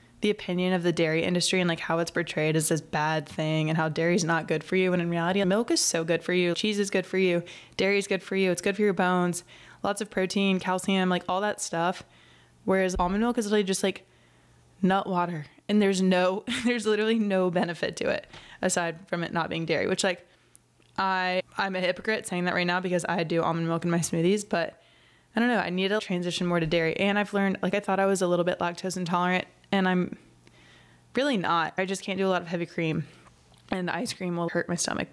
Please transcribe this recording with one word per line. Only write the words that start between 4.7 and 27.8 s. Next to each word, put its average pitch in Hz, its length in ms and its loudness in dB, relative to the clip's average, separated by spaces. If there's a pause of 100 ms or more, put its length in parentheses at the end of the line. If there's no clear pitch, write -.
you. 185 140 4
When 175 100 2
in 170 100 -2
reality, 170 340 0
milk 202 260 2
is 330 100 2
so 165 240 0
good 165 180 0
for 175 100 -2
you. 180 220 2
Cheese 214 240 -2
is 202 120 0
good 185 160 0
for 190 120 -2
you. 175 240 2 (340)
Dairy 196 220 2
is 202 80 -2
good 190 160 -2
for - 140 -6
you. 190 140 2
It's 175 120 -2
good 202 140 0
for 214 60 0
your 208 100 4
bones. 180 500 2 (400)
Lots 202 180 -2
of 208 100 -8
protein, 190 500 2
calcium, 185 480 0
like, 180 200 0
all 185 120 0
that 208 200 -2
stuff. 175 440 -2 (600)
Whereas 190 340 2
almond 185 240 0
milk 240 160 0
is 220 80 0
literally 208 180 2
just, 185 180 -2
like, 190 240 -2 (760)
nut 190 260 2
water. 175 400 -2 (220)
And 208 140 4
there's 196 180 4
no, 185 440 2 (100)
<laughs> 254 100 -4
there's 233 220 0
literally 214 320 2
no 190 320 2
benefit 170 460 -2
to - 120 -2
it - 180 -4 (360)
aside 170 460 -2
from 175 140 -4
it 165 100 -6
not 165 180 -2
being 165 160 -4
dairy, 151 200 0
which, - 180 -2
like, 180 220 -2 (720)
I, 185 460 0 (160)
I'm 196 180 -2
a 185 40 -2
hypocrite 185 460 -2
saying 180 180 -2
that 180 100 0
right 175 120 0
now 175 140 0
because 180 280 0
I 175 160 0
do 165 180 0
almond 165 260 0
milk 165 160 -2
in 175 60 0
my 170 80 2
smoothies, 175 500 0
but - 320 -4 (560)
I 226 40 2
don't 240 100 2
know. 233 80 2
I - 100 0
need 185 200 0
to 214 120 0
transition 175 460 -2
more 175 120 2
to 165 80 0
dairy. 160 300 2
And 202 220 2
I've 208 160 -2
learned, 196 280 0
like, 180 120 0
I 202 60 0